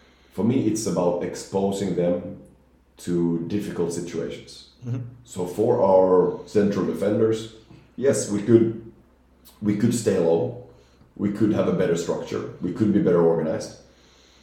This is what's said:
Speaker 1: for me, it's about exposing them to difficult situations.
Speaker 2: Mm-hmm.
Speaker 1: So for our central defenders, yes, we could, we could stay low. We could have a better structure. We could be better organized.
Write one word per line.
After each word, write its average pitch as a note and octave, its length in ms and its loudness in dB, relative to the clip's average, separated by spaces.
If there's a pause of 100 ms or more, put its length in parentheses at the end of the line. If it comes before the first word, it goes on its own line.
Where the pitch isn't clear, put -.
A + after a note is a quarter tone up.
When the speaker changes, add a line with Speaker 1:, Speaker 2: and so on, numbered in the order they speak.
(340)
Speaker 1:
for F#2+ 100 -4
me, B2 240 2
it's - 200 -2
about F2 360 0
exposing F#2+ 720 -4
them F2 460 -2 (560)
to E2+ 500 -2
difficult F2+ 460 -4
situations. - 760 -10 (160)
Speaker 2:
Mm-hmm. A#2+ 140 -4 (240)
Speaker 1:
So F2+ 220 -8
for G#2+ 380 0
our F#2 640 4
central G2 400 0
defenders, A2 680 0 (420)
yes, - 340 0
we G2+ 120 -2
could, - 500 4 (680)
we G#2 160 2
could A#2 160 2
stay F#2+ 240 0
low. - 500 0 (480)
We G2+ 160 -2
could G#2+ 220 2
have F#2+ 140 0
a F2+ 60 0
better F2 220 0
structure. - 680 -6
We F2 120 -4
could G#2 180 2
be G2 100 4
better F2 200 4
organized. E2 560 0 (640)